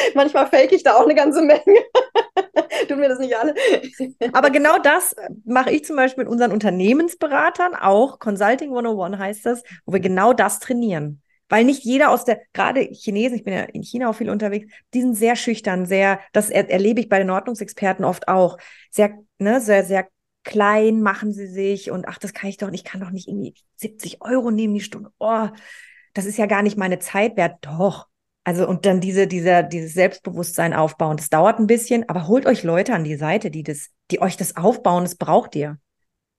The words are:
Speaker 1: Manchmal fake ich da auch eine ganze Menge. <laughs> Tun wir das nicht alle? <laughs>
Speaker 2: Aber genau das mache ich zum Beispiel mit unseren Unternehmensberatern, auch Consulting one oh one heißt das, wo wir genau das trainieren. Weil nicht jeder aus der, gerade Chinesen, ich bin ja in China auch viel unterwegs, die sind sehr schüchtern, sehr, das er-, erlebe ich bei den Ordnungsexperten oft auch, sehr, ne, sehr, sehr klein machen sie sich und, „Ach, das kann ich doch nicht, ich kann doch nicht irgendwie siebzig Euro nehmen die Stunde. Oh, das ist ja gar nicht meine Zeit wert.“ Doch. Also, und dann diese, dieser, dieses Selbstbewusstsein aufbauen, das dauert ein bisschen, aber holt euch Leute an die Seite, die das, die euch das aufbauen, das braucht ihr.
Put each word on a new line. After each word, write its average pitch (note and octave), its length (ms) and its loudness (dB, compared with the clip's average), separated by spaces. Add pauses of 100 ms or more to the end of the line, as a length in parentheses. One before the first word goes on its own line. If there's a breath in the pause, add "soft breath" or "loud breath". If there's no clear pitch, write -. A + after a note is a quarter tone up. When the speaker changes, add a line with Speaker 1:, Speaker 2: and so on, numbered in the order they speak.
(140)
Speaker 1:
Manchmal C#4 320 4
fake C#4+ 260 2
ich F#4+ 100 4
da A#3+ 140 4
auch B3+ 80 6
eine D4+ 100 4
ganze D4 280 2
Menge. D4 220 6
<laughs> - 1200 2
Tun C#4+ 120 -2
wir C#4+ 80 4
das C4 100 -2
nicht C4 180 -4
alle? D4 180 -2
<laughs> C4 800 -4
Speaker 2:
Aber C4+ 180 4
genau D4+ 280 4
das E4 360 2 (300)
mache B3+ 260 2
ich D4+ 140 0
zum D#4 120 -8
Beispiel C4 280 0
mit A3 80 -6
unseren A#3+ 200 0
Unternehmensberatern, C#4+ 1200 0
auch G#3+ 440 2
Consulting A3+ 520 -2
one A#3+ 180 -4
oh G#3+ 160 -4
one F#3+ 140 -8
heißt G3+ 260 -8
das, A#3+ 180 -4 (220 loud breath)
wo E3 80 -12
wir F#3+ 80 0
genau F#3 320 4
das G#3 280 0
trainieren. F3 600 -4 (260)
Weil A3 160 4
nicht C4+ 200 2
jeder C4+ 260 2
aus B3+ 140 0
der, G#3+ 160 0 (120)
gerade B3 280 0
Chinesen, A3+ 560 -4
ich G#3+ 80 -10
bin G3 100 -6
ja - 100 -4
in - 180 -12
China A#3+ 260 -6
auch A3 60 -2
viel E3 160 -6
unterwegs, G#3 420 -6 (220 soft breath)
die B3+ 80 0
sind B3 140 0
sehr A3+ 200 2
schüchtern, G3+ 480 -4
sehr, F#3+ 360 2 (120 loud breath)
das G#3 160 0
er-, G3 220 0
erlebe G#3 300 2
ich A3 80 -4
bei G3 100 4
den F#3+ 120 0
Ordnungsexperten F#3+ 720 -4
oft F3 240 -4
auch, F3+ 280 2 (340 loud breath)
sehr, G#3 280 0 (200)
ne, G#3+ 220 0
sehr, G3+ 240 2
sehr F#3+ 240 -2 (360)
klein G#3+ 580 2
machen G#3 300 -2
sie G3 160 -12
sich G3 420 -4
und, F#3 180 -8
„Ach, - 100 -14
das G3 160 -12
kann - 140 -10
ich G3 80 -10
doch G3 140 -8
nicht, F3+ 160 -12
ich - 40 -18
kann F#3+ 100 -12
doch F#3 100 -12
nicht F#3 180 -12
irgendwie G3 260 -10 (220)
siebzig - 460 -14
Euro B3 280 0
nehmen G#3+ 240 0
die G#3 60 -4
Stunde. - 380 -14
Oh, A3 300 0 (640 loud breath)
das G3 100 -4
ist G#3 140 -10
ja G#3+ 80 2
gar G3+ 160 2
nicht G#3 160 0
meine F#3 200 -2
Zeit G#3+ 380 -2
wert.“ F3 260 0
Doch. D#3+ 440 -2 (380)
Also, F3+ 220 0
und F#3+ 200 -2
dann F#3 140 2
diese, F#3+ 260 0
dieser, F3 360 2
dieses E3 320 -8
Selbstbewusstsein F3 800 -2
aufbauen, D#3 460 -2
das - 100 -10
dauert F#3+ 300 4
ein A3 80 2
bisschen, A#3 420 0
aber D#3+ 180 -4
holt A#3+ 200 2
euch B3+ 160 2
Leute F3+ 320 0
an E3 100 0
die D3+ 120 -6
Seite, D#3+ 340 -2
die D#3 120 -10
das, D3 280 -10 (200)
die - 120 -2
euch F#3+ 140 -2
das - 200 -8
aufbauen, F3 480 2
das F3 120 -8
braucht G#3+ 380 0
ihr. D3+ 240 -6 (600)